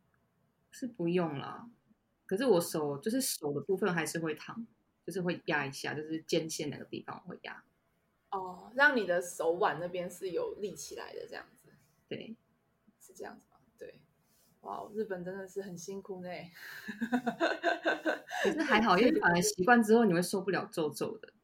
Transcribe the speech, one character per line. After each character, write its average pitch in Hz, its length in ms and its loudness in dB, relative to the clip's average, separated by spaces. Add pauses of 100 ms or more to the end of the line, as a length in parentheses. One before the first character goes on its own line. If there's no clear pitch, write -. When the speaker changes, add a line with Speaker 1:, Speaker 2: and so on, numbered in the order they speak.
(720)
Speaker 1:
是 - 140 -10
不 175 220 -4
用 170 320 2
啦， - 300 -10 (560)
可 185 100 -2
是 247 100 2
我 202 140 8
手， 147 380 -2
就 139 120 -4
是 254 120 0
手 147 320 -2
的 143 80 -2
部 190 160 0
分 185 160 2
还 165 120 0
是 165 140 -4
会 160 160 -2
烫， 226 320 -12 (380)
就 175 80 -8
是 185 80 -2
会 175 240 -2
压 147 200 2
一 139 60 -6
下， 139 220 -6
就 151 100 -4
是 160 200 -6
肩 160 260 0
线 156 200 -6
那 - 80 -6
个 - 60 -12
地 - 180 -10
方 - 200 -12
会 - 220 -14
压。 - 200 -14 (680)
Speaker 2:
哦， 185 440 -6
让 285 200 6
你 214 100 2
的 175 160 2
手 165 320 0
腕 175 260 2
那 175 80 -4
边 180 240 -6
是 185 200 -8
有 143 280 -4
立 185 160 -6
起 - 200 -14
来 - 180 -12
的 - 140 -10
这 - 60 -16
样 - 120 -10 (100)
子。 - 140 -20 (400)
Speaker 1:
对。 - 260 -10 (640)
Speaker 2:
是 - 140 -20
这 - 100 -16
样 - 160 -14
子 - 100 -20
吗？ - 80 -20 (200)
对。 - 240 -18 (600)
哇， 202 320 -8
日 214 120 -2
本 185 180 -4
真 185 140 -8
的 190 100 -8
是 196 140 -6
很 185 160 -8
辛 196 240 -10
苦 185 200 -10
呢。 180 80 -10 (2250)
Speaker 1:
可 392 80 4
是 311 100 0
还 247 200 4
好， 202 160 6
Speaker 2:
<laughs> - 20 8
Speaker 1:
因 240 60 8
为 311 160 4
反 175 120 6
而 175 80 4
习 185 220 2
惯 240 180 8
之 214 140 8
后 233 80 8
你 196 100 6
会 170 80 4
受 185 200 0
不 190 100 -2
了 175 180 0
皱 151 200 -2
皱 - 280 -4
的。 - 140 -20 (120)